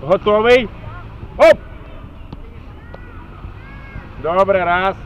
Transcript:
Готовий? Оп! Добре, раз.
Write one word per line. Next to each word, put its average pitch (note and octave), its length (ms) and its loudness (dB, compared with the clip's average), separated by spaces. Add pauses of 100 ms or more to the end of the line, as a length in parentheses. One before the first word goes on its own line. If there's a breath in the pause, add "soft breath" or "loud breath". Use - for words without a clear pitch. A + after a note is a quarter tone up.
Готовий? G#3+ 680 4 (680)
Оп! E4 200 8 (2750)
Добре, F#3 440 4
раз. F#3 300 2 (100)